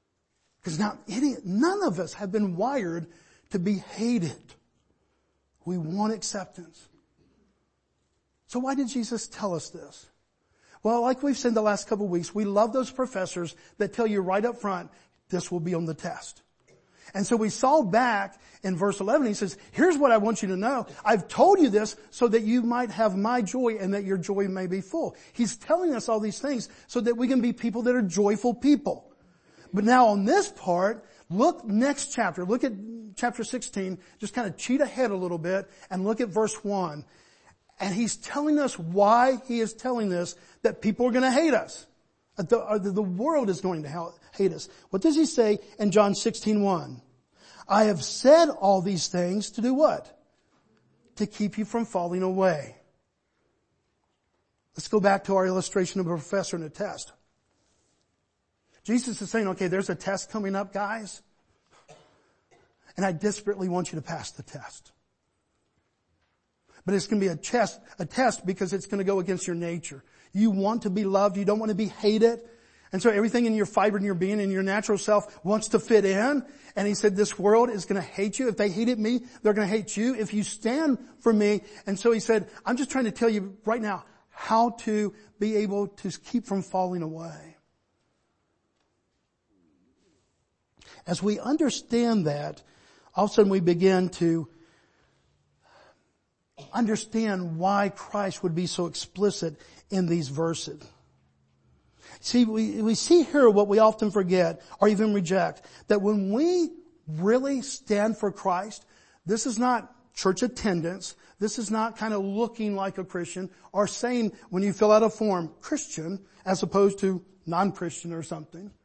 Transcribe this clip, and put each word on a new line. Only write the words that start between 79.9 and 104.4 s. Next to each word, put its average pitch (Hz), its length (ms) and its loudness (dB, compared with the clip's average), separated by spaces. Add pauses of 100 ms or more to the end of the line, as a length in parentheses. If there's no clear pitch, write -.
you 233 180 0
if 214 180 -4
you 208 100 0
stand 269 560 -2 (200)
for 226 140 4
me." 208 300 4 (240)
And 196 120 -4
so 233 140 2
he 226 80 0
said, 220 280 0 (160)
"I'm 240 120 -2
just 269 140 -4
trying 262 160 0
to 208 40 -2
tell - 180 0
you 196 360 -2
right 226 180 -2
now 202 220 -6 (240)
how 226 420 0
to 214 420 -2 (260)
be 214 180 0
able 202 320 -2
to 196 220 -10
keep - 360 -6
from 196 160 -2
falling 185 400 -4
away." 160 540 -12 (3500)
As 175 160 -4
we 208 180 -2
understand 233 840 0
that, 147 360 -6 (520)
all 190 100 2
of 202 60 0
a - 40 -10
sudden 196 160 6
we 190 100 2
begin 180 500 4
to 165 380 0 (2250)
understand 208 840 -2
why 202 300 2
Christ - 540 -6
would 180 120 -2
be 175 120 0
so 175 200 -2
explicit 170 720 -4 (320)
in 190 180 0
these 165 220 0
verses. 156 540 -4 (1400)
See, 240 240 2
we, 220 380 -2
we 220 120 2
see 339 280 4
here 269 260 6
what 202 200 6
we 202 100 4
often 220 320 4
forget 180 520 0 (180)